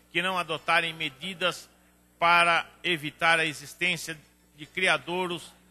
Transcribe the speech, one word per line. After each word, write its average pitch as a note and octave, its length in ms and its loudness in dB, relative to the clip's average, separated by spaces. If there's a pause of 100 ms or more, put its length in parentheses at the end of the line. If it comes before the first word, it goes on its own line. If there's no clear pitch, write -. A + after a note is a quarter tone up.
(120)
que E3+ 100 0
não F#3 160 -2
adotarem E3 560 0
medidas D#3+ 720 -6 (480)
para E3+ 480 4 (200)
evitar E3 560 0
a D#3+ 40 0
existência D#3+ 720 -6 (400)
de D3 100 -18
criadouros F3 840 -2 (180)